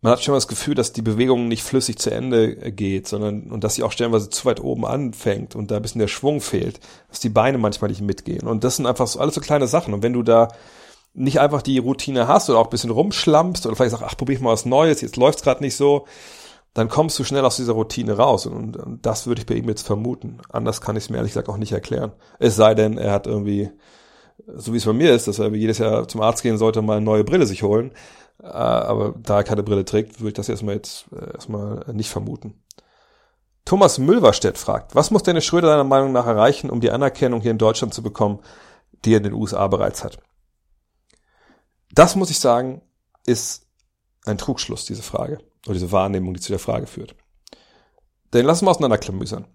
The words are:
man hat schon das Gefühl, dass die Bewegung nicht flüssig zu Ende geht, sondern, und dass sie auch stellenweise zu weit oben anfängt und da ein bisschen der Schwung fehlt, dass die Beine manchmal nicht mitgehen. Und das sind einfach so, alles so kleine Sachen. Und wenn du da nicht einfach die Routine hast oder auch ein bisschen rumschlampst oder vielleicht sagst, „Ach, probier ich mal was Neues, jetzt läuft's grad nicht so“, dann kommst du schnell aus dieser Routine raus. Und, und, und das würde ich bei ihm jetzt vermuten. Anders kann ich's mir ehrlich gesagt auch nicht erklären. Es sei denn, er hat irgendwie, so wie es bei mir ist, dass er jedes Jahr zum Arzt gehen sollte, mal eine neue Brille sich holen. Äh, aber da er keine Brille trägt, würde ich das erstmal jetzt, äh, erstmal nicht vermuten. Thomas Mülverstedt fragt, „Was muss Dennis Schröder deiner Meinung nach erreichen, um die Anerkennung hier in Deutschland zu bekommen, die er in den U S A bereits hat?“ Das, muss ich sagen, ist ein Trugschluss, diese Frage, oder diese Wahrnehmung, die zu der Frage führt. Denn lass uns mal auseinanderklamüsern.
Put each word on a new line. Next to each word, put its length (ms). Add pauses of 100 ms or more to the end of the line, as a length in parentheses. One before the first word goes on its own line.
man 120
hat 100
schon 120
das 120
Gefühl, 300
dass 160
die 100
Bewegung 460
nicht 160
flüssig 340
zu 140
Ende 580
geht, 380
sondern, 420
und 140
dass 100
sie 80
auch 80
stellenweise 400
zu 140
weit 160
oben 260
anfängt 720
und 160
da 40
ein 60
bisschen 160
der 80
Schwung 340
fehlt, 380 (300)
dass 100
die 100
Beine 300
manchmal 320
nicht 100
mitgehen. 460
Und 160
das 140
sind 100
einfach 220
so, 100
alles 160
so 60
kleine 260
Sachen. 260
Und 120
wenn 80
du 100
da 300 (640)
nicht 260
einfach 220
die 160
Routine 500
hast 200
oder 120
auch 60
ein 40
bisschen 220
rumschlampst 760
oder 80
vielleicht 160
sagst, 160
„Ach, 100
probier 200
ich 40
mal 120
was 140
Neues, 340
jetzt 160
läuft's 260
grad 180
nicht 140
so“, 320 (680)
dann 140
kommst 300
du 60
schnell 200
aus 120
dieser 160
Routine 440
raus. 300
Und, 80
und, 220
und 280
das 220
würde 140
ich 60
bei 80
ihm 140
jetzt 160
vermuten. 540 (100)
Anders 320
kann 140
ich's 160
mir 60
ehrlich 160
gesagt 160
auch 80
nicht 160
erklären. 400 (260)
Es 160
sei 220
denn, 220
er 120
hat 160
irgendwie, 440 (760)
so 260
wie 40
es 80
bei 80
mir 200
ist, 140
dass 140
er 120
jedes 260
Jahr 280
zum 140
Arzt 240
gehen 120
sollte, 260
mal 160
eine 60
neue 200
Brille 220
sich 180
holen. 260 (500)
Äh, 60
aber 720
da 200
er 40
keine 220
Brille 200
trägt, 360
würde 80
ich 60
das 140
erstmal 280
jetzt, 340
äh, 240
erstmal 580
nicht 160
vermuten. 540 (1040)
Thomas 340
Mülverstedt 600
fragt, 360
„Was 160
muss 140
Dennis 200
Schröder 260
deiner 120
Meinung 300
nach 140
erreichen, 440
um 100
die 120
Anerkennung 480
hier 100
in 80
Deutschland 360
zu 60
bekommen, 380 (640)
die 100
er 20
in 80
den 80
U 120
S 100
A 120
bereits 380
hat?“ 140 (1700)
Das, 240
muss 160
ich 80
sagen, 440 (440)
ist 400 (580)
ein 140
Trugschluss, 460
diese 180
Frage, 360 (260)
oder 100
diese 160
Wahrnehmung, 420
die 80
zu 120
der 80
Frage 260
führt. 300 (1160)
Denn 140
lass 120
uns 80
mal 40
auseinanderklamüsern. 840